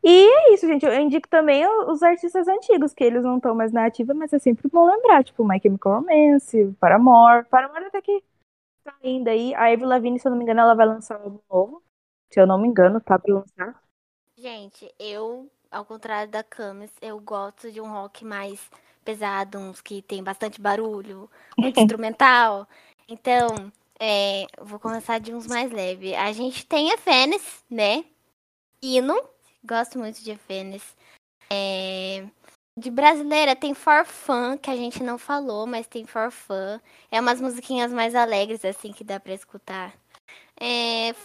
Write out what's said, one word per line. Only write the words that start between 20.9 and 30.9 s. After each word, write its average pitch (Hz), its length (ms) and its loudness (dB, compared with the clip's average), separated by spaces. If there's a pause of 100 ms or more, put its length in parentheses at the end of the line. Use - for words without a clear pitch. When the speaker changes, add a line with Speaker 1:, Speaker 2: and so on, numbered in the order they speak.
Speaker 2:
muito 254 200 0
Speaker 1:
<laughs> - 20 2
Speaker 2:
instrumental. 220 880 2 (400)
Então, 240 420 -2 (500)
é, 202 480 -4 (120)
vou 208 200 -18
começar 226 400 -8
de 226 120 -14
uns 233 140 -14
mais 240 260 -6
leves. 185 420 -10
A 202 180 -4
gente 247 340 -10
tem 311 240 -2
a 392 60 0
Evanes, 302 760 -2
né? 226 340 -4 (800)
Hino. 262 340 -2 (480)
Gosto 233 360 -8
muito 220 220 -14
de 220 100 -16
Evanes. 190 640 -16 (560)